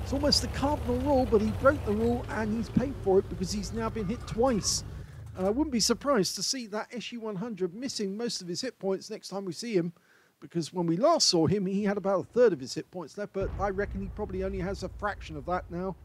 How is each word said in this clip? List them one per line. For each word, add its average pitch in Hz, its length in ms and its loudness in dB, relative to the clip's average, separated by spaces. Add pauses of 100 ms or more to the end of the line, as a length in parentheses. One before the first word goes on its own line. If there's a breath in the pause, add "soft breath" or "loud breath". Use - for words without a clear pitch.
It's - 100 -4
almost 277 280 4
the 233 80 -4
cardinal 269 500 0
rule, 262 260 4
but 208 160 4
he 214 80 2 (120)
broke 277 240 6
the 208 80 2
rule 233 360 2
and 220 260 -2
he's 233 140 -4
paid 269 240 2 (100)
for 196 160 6
it 196 100 -2
because 180 220 -4
he's 202 220 -4
now 226 160 -2
been 214 160 -4
hit 226 220 -4
twice. 233 560 0 (520 loud breath)
And 185 100 -2
I 196 40 4
wouldn't 285 220 0
be 240 80 2
surprised 233 560 2
to 190 80 -4
see 254 240 -2
that 208 240 -6
S 233 200 -8
U 240 80 -10
one 214 160 -6
hundred 185 400 -4
missing 214 420 -4
most 233 240 -4
of 180 60 -10
his 175 140 -6
hit - 180 -8
points 190 300 -2
next 202 180 -12
time 202 180 -8
we 175 80 -4
see 233 220 -4
him, 170 180 2 (460 soft breath)
because 160 340 -6
when 175 140 0
we 165 100 2
last 294 320 4
saw 165 160 6
him, 185 220 4
he 196 160 0
had 202 120 2
about 190 260 2
a - 20 -4
third 226 300 6
of 135 60 -4
his 127 140 -8
hit - 160 -8
points 170 300 -10
left, 202 140 -8
but 190 160 -2 (100)
I 196 100 2
reckon 196 320 -2
he 196 140 -6
probably 190 280 -4
only 196 160 -2
has 185 240 -4
a 170 60 -6
fraction 185 480 -6
of 127 80 -10
that 175 240 -2
now. 180 360 -4